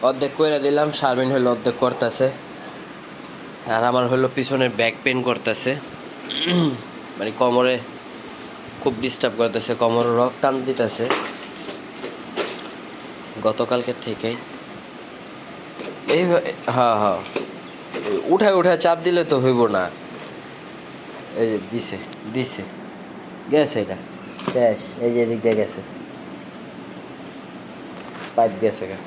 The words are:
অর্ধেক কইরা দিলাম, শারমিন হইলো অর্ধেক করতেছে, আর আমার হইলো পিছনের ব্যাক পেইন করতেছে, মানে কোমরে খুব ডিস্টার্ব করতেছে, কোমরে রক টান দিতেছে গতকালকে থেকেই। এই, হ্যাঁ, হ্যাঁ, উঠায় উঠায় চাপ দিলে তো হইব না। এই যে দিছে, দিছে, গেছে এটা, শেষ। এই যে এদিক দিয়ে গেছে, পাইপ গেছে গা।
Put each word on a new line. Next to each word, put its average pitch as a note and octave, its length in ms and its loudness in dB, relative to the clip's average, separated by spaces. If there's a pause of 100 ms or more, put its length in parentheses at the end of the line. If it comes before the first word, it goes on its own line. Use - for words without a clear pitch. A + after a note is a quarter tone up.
অর্ধেক C3 300 2
কইরা D3+ 280 6
দিলাম, D3 220 6 (120)
শারমিন C3 340 4
হইলো B2+ 220 6
অর্ধেক A#2 280 0
করতেছে, B2 440 2 (1500)
আর A2+ 160 4
আমার B2+ 200 6
হইলো B2+ 240 4
পিছনের C3 440 2
ব্যাক A2+ 140 4 (100)
পেইন B2+ 240 2
করতেছে, A2+ 440 0 (1500)
মানে G#2 140 -2 (100)
কোমরে B2+ 340 6 (1040)
খুব C3 120 2 (100)
ডিস্টার্ব B2 380 0
করতেছে, A2+ 300 0 (100)
কোমরে A#2+ 380 4
রক B2 220 4
টান C3+ 140 4 (120)
দিতেছে A#2+ 380 0 (2500)
গতকালকে B2 480 2 (120)
থেকেই। A2+ 300 -2 (1800)
এই, E3+ 80 6 (520)
হ্যাঁ, A#2+ 260 6
হ্যাঁ, F#2+ 180 4 (1120)
উঠায় G3 260 6
উঠায় E3+ 260 6
চাপ E3+ 200 6
দিলে F3 160 4 (100)
তো D3 40 6 (100)
হইব B2 160 6 (160)
না। F#2 60 4 (1600)
এই A#2 100 4
যে G#2 60 2 (140)
দিছে, A2+ 260 -4 (380)
দিছে, B2 280 -2 (880)
গেছে D3 320 4
এটা, F#2+ 140 -6 (560)
শেষ। B2 280 4 (240)
এই A#2+ 80 6
যে A#2+ 120 4
এদিক A2+ 180 0
দিয়ে A2+ 160 6
গেছে, G2+ 200 -2 (2500)
পাইপ A2+ 180 6 (100)
গেছে G#2 280 2
গা। F#2+ 160 -8